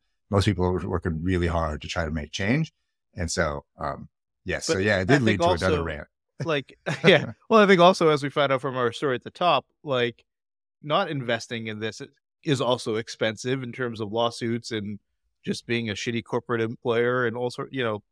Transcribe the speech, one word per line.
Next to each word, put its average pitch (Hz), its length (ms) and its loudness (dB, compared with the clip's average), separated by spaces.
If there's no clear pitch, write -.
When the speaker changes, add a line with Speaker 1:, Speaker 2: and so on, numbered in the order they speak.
Speaker 1:
Most 101 140 4
people 92 200 2
are 90 240 0
working 85 340 -2
really 87 240 0
hard 80 360 -2
to 80 60 -12
try 85 160 -4
to 78 60 -4
make 78 220 -6
change. 127 400 -2
And 85 140 -4
so, 76 340 -2
um, 73 300 -8
yes, 80 220 -6
so 165 80 0
Speaker 2:
But 95 100 0
Speaker 1:
yeah, 104 140 2
it 95 40 0
Speaker 2:
I - 20 -2
Speaker 1:
did 135 180 4
lead 107 180 2
Speaker 2:
think 85 180 2
Speaker 1:
to 90 80 -2
another 92 120 2
Speaker 2:
also, 85 60 -4
Speaker 1:
rant. 76 240 -8
Speaker 2:
like, 143 420 -4
<laughs> 160 80 -4
Speaker 1:
<laughs> - 100 -12
Speaker 2:
yeah. 139 280 6
Well, 220 120 8
I 208 60 8
think 185 140 6
also, 175 300 6
as 147 120 2
we 143 80 -4
found 139 220 0
out 127 80 0
from 131 160 -6
our 120 160 0
story 131 240 -2
at 113 80 -8
the 110 60 -14
top, 160 360 0
like, 123 420 -2
not 160 280 -2
investing 117 580 -4
in 107 120 -8
this 110 220 -6
is 135 160 0
also 120 360 0
expensive 117 680 -4
in 120 100 -10
terms 120 280 -6
of 101 120 -6
lawsuits 117 600 -2
and 104 260 -6
just - 220 -6
being 117 240 -2
a 101 40 -2
shitty 117 300 -4
corporate 120 360 -2
employer 120 680 0
and 113 100 -4
all 123 140 -4
sort, - 220 -12
you 135 100 -4
know, 107 300 -4